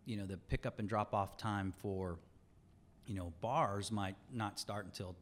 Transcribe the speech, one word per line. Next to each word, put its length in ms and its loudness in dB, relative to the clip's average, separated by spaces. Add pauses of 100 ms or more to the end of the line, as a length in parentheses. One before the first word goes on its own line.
you 100 -2
know, 100 -2
the 120 -4
pick 280 -2
up 140 -2
and 80 -2
drop 260 2
off 220 2
time 460 0
for, 360 0 (880)
you 100 -4
know, 260 -4
bars 500 4
might 240 2 (160)
not 280 0
start 260 -4
until 360 -6